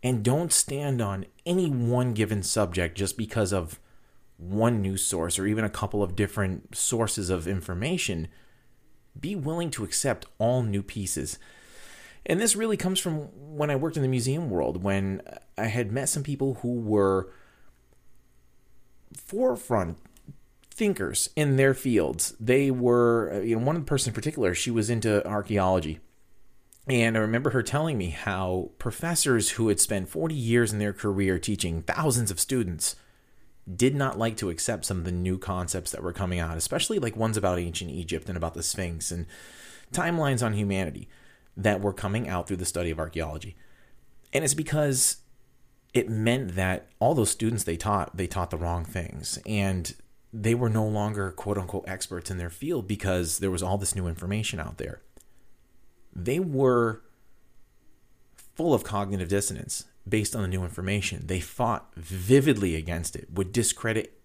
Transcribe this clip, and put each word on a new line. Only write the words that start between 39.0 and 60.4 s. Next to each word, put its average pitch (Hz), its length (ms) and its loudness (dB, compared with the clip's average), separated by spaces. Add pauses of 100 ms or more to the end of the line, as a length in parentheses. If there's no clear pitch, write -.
and 85 160 -4 (680)
timelines 156 500 0
on 110 100 2
humanity 98 540 -2 (480)
that 101 240 2
were 101 140 0
coming 104 340 -2
out 87 200 -4
through 95 100 -2
the 90 80 -6
study 87 240 -2
of 78 80 -4
archaeology. 80 580 -6 (800)
And 147 100 2
it's 139 120 2
because 147 640 2 (760)
it 107 160 2
meant 113 460 0
that 92 320 0 (120)
all 131 140 4
those 113 160 4
students 113 340 -2
they 85 140 -2
taught, 98 400 0
they 92 80 -2
taught 87 240 -4
the 85 80 -4
wrong 85 280 -2
things. - 600 -8
And 98 480 -2 (400)
they 113 220 2
were 120 140 2
no 110 160 2
longer, 104 440 0
quote 101 300 -4
unquote, 90 280 -6
experts 92 440 -8
in 92 80 -4
their 87 100 -6
field 127 380 -6
because 92 500 0
there 95 140 0
was 90 100 -2
all 92 160 0
this 98 180 -4
new 92 120 -2
information 92 520 -4
out 80 200 -8
there. - 220 -8 (1120)
They 120 240 0
were 127 640 4 (1500)
full 160 180 2
of 107 100 4
cognitive 98 460 -2
dissonance - 560 -2 (220)
based 104 280 0
on 110 60 -2